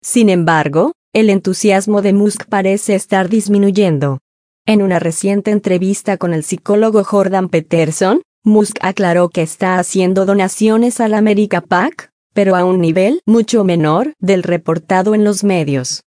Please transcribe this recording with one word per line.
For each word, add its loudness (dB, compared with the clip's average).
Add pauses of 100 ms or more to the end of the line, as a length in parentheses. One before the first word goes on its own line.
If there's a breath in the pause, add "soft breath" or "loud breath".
Sin 2
embargo, 0 (220)
el 2
entusiasmo 0
de 0
Musk 0
parece -2
estar -2
disminuyendo. 0 (460)
En 2
una 0
reciente -2
entrevista -2
con -4
el -4
psicólogo 0
Jordan 0
Peterson, 0 (220)
Musk 2
aclaró 0
que -4
está -2
haciendo 0
donaciones 0
al 0
America 0
pac, -4 (240)
pero 2
a 2
un 0
nivel 0
mucho 2
menor 0
del 0
reportado -2
en 2
los -2
medios. -2